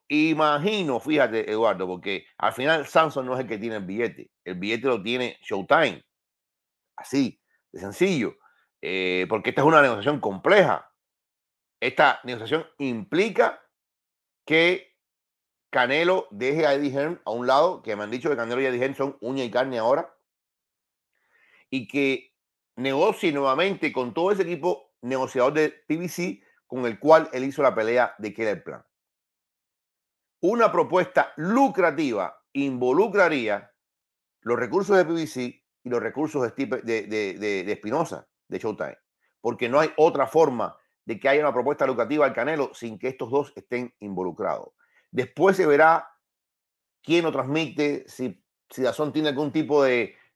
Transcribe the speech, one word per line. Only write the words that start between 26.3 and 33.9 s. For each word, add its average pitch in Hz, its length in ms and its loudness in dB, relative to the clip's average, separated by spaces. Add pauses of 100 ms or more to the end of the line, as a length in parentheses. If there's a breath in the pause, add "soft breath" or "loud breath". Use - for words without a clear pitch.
con 123 200 -6
el 113 140 -4
cual 156 340 6
él 127 100 -4
hizo 139 180 -4
la 120 140 4
pelea 117 420 2
de 104 160 -8
Killer 104 300 -4
Plan. 65 200 -14 (1600)
Una 220 320 4
propuesta 160 680 2
lucrativa 160 1040 0 (100)
involucraría 139 1200 0 (720)